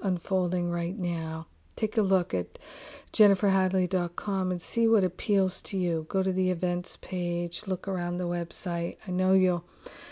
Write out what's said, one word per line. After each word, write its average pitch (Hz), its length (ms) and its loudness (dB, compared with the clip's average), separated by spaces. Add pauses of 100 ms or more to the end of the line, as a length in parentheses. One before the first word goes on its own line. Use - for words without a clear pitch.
unfolding 180 680 0
right 175 280 -2
now. 165 480 -4 (280)
Take 214 220 -2
a 214 60 4
look 185 320 2
at 180 240 -4 (540)
jennifer 202 360 6
hadley 185 380 2
dot 175 280 0
com 190 360 -2
and 175 100 -2
see - 260 0
what 220 160 4
appeals 185 600 0
to - 160 -4
you. 165 300 0
Go 190 140 0
to 185 100 0
the 185 180 2
events 175 500 -2
page, 175 680 -4
look 190 220 -4
around 175 300 -2
the 180 60 -2
website. 175 760 -4 (100)
I - 20 -6
know 185 220 2
you'll 185 320 4 (480)